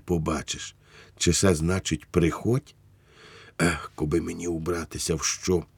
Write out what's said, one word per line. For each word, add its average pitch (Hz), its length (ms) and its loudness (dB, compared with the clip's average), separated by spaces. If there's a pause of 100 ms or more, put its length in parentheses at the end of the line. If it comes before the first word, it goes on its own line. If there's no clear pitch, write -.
побачиш"? 80 680 -4 (420)
Чи 87 160 4
це 95 220 4
значить: 85 500 0
"Приходь"? 90 680 0 (840)
Ех, 82 360 0
коби 78 260 0
мені 85 260 -6
убратися 82 680 -2
в 76 80 -4
що 87 400 0 (140)